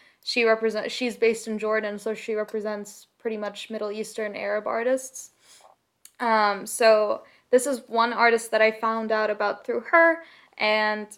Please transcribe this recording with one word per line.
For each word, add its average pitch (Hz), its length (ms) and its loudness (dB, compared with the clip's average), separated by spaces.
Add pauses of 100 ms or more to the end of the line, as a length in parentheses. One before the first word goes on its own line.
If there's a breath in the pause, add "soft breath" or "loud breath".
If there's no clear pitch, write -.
(240 soft breath)
she - 200 -2
represent-, 220 480 2
she's 240 260 -4
based 226 300 2
in 214 120 -6
Jordan, 214 400 -2
so 220 140 -4
she 214 200 -8
represents 208 760 -6 (120)
pretty 220 180 -6
much 202 320 -8
Middle 214 220 -6
Eastern 214 440 -8
Arab 208 320 -4
artists. 233 640 -2 (880 loud breath)
Um, 208 460 0
so 214 580 2 (280 loud breath)
this 254 160 4
is 254 200 -4
one 233 260 0
artist 226 380 2
that 220 100 4
I 220 100 6
found 220 400 -2
out 214 180 0
about 208 360 -4
through 233 160 -4 (100)
her, 330 320 6 (340 loud breath)
and 214 500 0 (100)